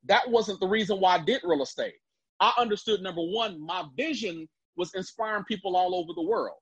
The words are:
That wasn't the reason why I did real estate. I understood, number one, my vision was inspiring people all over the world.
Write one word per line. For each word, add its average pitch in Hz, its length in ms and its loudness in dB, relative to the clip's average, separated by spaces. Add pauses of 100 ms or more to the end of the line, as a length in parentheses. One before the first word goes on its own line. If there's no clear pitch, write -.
That 220 260 4
wasn't 214 300 2
the 185 80 0
reason 202 320 0
why 185 160 6
I 175 80 4
did 233 220 0
real 156 180 2
estate. 120 320 -6 (460)
I 220 180 6
understood, 208 420 0
number 175 220 -4
one, 190 380 -2
my 175 240 -6 (120)
vision 208 520 -4 (280)
was 175 180 -4
inspiring 202 500 -4
people 190 320 -4
all 180 180 2
over 175 200 -4
the 170 80 -4
world. 160 400 -2